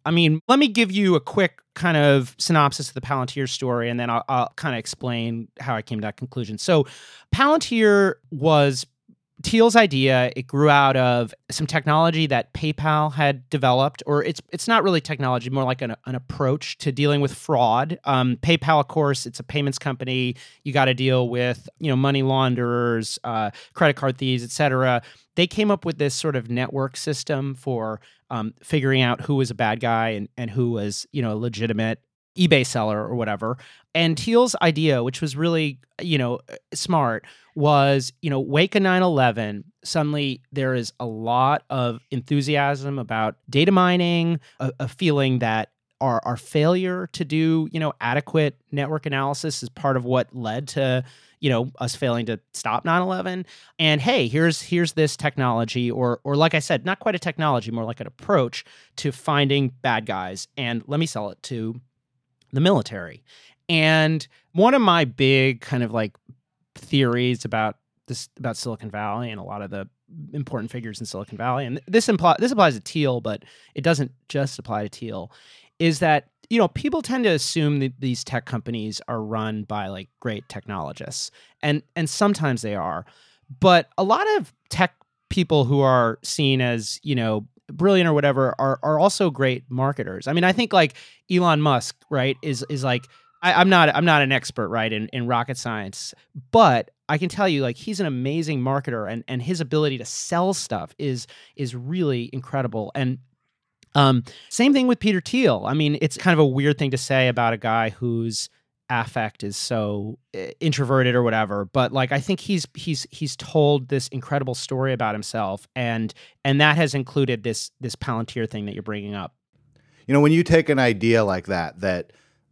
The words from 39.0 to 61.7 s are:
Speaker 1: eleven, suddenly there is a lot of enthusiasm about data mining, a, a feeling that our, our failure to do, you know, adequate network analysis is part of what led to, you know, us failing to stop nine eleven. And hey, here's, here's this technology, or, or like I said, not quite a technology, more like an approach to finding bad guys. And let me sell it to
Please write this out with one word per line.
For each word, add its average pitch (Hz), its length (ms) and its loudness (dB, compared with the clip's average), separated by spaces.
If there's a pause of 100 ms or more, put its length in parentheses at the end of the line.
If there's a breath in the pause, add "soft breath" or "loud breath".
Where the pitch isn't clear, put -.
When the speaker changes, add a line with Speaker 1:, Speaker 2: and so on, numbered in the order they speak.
Speaker 1:
eleven, 120 600 0 (220)
suddenly 147 640 -2
there 131 240 -2
is 117 240 -4
a 123 80 -8
lot 120 640 0
of 123 300 -2 (100)
enthusiasm 139 880 -2
about 110 380 -4 (120)
data 170 220 4
mining, 175 680 2 (180 soft breath)
a, 131 220 -4
a 131 80 -4
feeling 139 500 0
that 110 320 -2 (300)
our, 123 240 0
our 120 120 -4
failure 180 760 0
to 180 120 -4
do, 160 460 0
you 160 80 -6
know, 156 220 -2
adequate 143 580 0 (140)
network 147 340 -4
analysis 139 560 -4
is 123 60 -10
part 139 280 0
of 123 80 -2
what 127 300 0
led 123 320 -6
to, 127 380 0 (340 soft breath)
you 147 100 0
know, 127 300 2
us 127 160 -6
failing 117 320 -2
to 113 140 -4 (120)
stop - 320 -4
nine 170 180 2
eleven. 185 440 -4 (320 loud breath)
And 151 220 2
hey, 185 260 2
here's, 156 340 2
here's 170 340 -2
this 156 220 0
technology, 123 720 -2
or, 120 360 -2
or 143 100 -2
like 156 200 4
I 156 40 4
said, 139 260 -2
not 190 140 -4
quite 214 160 -2
a 180 60 -4
technology, 143 500 -2
more 117 140 -6
like 117 160 -10
an - 80 -12
approach 135 560 -2 (320 soft breath)
to 139 160 -4
finding 139 560 0 (140)
bad 113 220 0
guys. 95 520 -8
And 117 320 -6
let 143 100 -4
me 165 80 0
sell 104 240 -6
it - 140 -20
to 117 360 -8 (720)